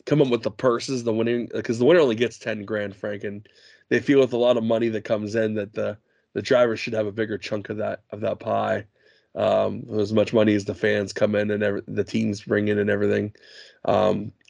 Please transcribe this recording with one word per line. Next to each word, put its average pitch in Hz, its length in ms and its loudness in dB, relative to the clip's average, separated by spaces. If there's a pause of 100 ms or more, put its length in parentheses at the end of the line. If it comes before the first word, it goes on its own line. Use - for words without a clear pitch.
come 147 160 4
up 131 60 2
with 120 140 0
the 104 80 -4
purses, 120 540 -2
the 117 80 0
winning, 113 360 -2
'cause 113 300 -4
the 123 60 2
winner 170 160 6
only 120 160 2
gets 117 220 -2
ten 107 260 -8
grand, 101 320 -6
Frank, 104 260 -8
and 104 260 -12 (400)
they 120 120 2
feel 139 180 4
with 123 140 4
a 120 60 0
lot 120 180 4
of 113 80 0
money 113 240 2
that 110 160 -4
comes 104 320 -2
in 110 180 0
that 104 200 -6
the, 107 220 -4 (360)
the 104 100 -4
driver 120 340 4
should 117 180 -6
have 110 120 0
a 101 60 -4
bigger 107 260 -2
chunk 107 300 -8
of 107 80 -8
that, 101 340 -6
of 107 120 -12
that 104 180 -4
pie. 107 440 -2 (500)
Um, 101 520 0 (120)
as 104 140 0
much 104 220 2
money 107 200 6
as 101 120 0
the 101 80 -4
fans 104 380 -2
come 104 220 0
in 104 160 0
and 104 120 -2
ev-, 101 240 -2
the 104 180 -4
teams 110 380 -2
bring 104 260 0
in 104 100 2
and 104 120 2
everything. 104 440 0 (520)
Um, 98 460 0 (180)